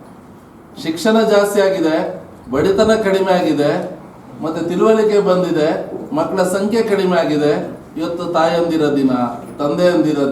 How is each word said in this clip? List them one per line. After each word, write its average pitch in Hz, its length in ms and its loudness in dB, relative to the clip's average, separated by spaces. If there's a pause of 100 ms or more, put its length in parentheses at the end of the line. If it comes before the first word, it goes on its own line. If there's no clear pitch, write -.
(840)
ಶಿಕ್ಷಣ 220 380 0
ಜಾಸ್ತಿ 202 400 2
ಆಗಿದೆ, 165 360 0 (560)
ಬಡತನ 190 380 2 (120)
ಕಡಿಮೆ 190 300 2
ಆಗಿದೆ, 151 380 2 (720)
ಮತ್ತೆ 165 260 -4
ತಿಳುವಳಿಕೆ 208 500 4
ಬಂದಿದೆ, 175 500 2 (460)
ಮಕ್ಕಳ 180 280 0
ಸಂಖ್ಯೆ 202 380 0
ಕಡಿಮೆ 190 360 0
ಆಗಿದೆ. 151 680 -2 (140)
ಇವತ್ತು 170 260 -6
ತಾಯಂದಿರ 165 720 0
ದಿನ, 131 160 2 (480)
ತಂದೆಯಂದಿರ 156 600 2 (120)